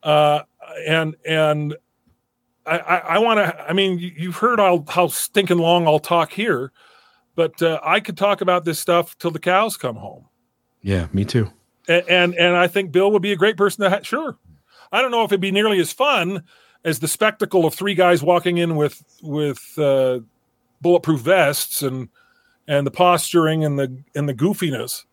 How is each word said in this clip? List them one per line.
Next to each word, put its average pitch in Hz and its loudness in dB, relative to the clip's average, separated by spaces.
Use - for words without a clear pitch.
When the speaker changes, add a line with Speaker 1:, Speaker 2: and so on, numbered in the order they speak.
Speaker 1:
Uh, 151 2
and, 156 0
and 151 0
I, 165 -2
I, 165 0
I 165 -2
wanna, 202 -2
I 156 -4
mean, 190 -2
you, 175 -10
you've 165 -10
heard 233 0
how, 180 2
how 175 0
stinking 180 -2
long 170 2
I'll 156 4
talk 165 -2
here, 151 -4
but, 160 -2
uh, 165 0
I 165 2
could 208 -10
talk 202 0
about 180 0
this 165 -4
stuff 170 0
till 170 -4
the 160 -10
cows 202 0
come 120 -6
home. - -18
Speaker 2:
Yeah, 92 -2
me 95 0
too. 107 -2
Speaker 1:
A-, 175 2
and, 175 4
and 175 2
I 175 4
think 180 -4
Bill 190 4
would 208 2
be 202 -2
a 196 -2
great 196 2
person 202 -2
to 190 2
ha-, 202 -2
sure. 269 -6
I 208 0
don't 254 0
know 233 0
if 202 -2
it'd 196 0
be 190 -2
nearly 202 2
as 165 -2
fun 196 0
as 156 -2
the 156 -4
spectacle 208 0
of 156 0
three 202 -4
guys 175 4
walking 175 2
in 170 0
with, 147 -2
with, 151 -6
uh, 135 2
bulletproof 165 2
vests 147 2
and, 131 -6
and 143 0
the 135 -2
posturing 165 2
and 143 -2
the, 131 -4
and 143 -4
the 135 -4
goofiness. 147 -4